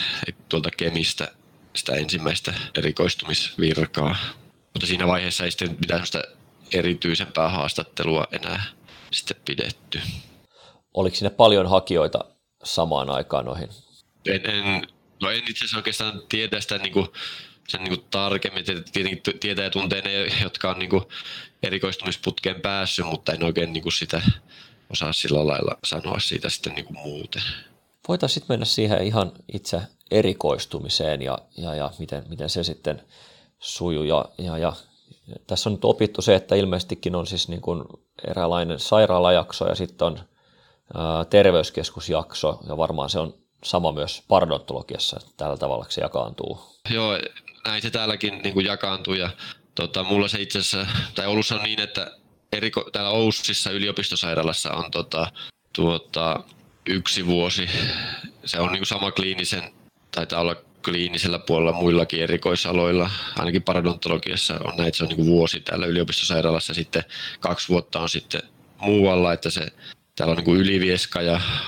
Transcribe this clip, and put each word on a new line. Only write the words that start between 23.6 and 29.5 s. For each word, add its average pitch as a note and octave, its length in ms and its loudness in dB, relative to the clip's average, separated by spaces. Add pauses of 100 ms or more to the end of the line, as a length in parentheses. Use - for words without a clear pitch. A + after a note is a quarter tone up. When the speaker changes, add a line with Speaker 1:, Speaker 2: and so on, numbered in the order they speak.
Speaker 1:
niinku D#2+ 180 -4
sitä E2 320 -2 (680)
osaa D#2 220 -2
sillä D2+ 340 2
lailla C#2+ 380 0
sanoa - 360 -2
siitä - 280 -2
sitten - 260 -6
niinku - 180 -10
muuten. D2 500 -10 (640)
Speaker 2:
Voitaisiin F3 260 0
sitten C#3 200 -2
mennä A2+ 100 -2
siihen G#2+ 380 2
ihan G2+ 300 2 (200)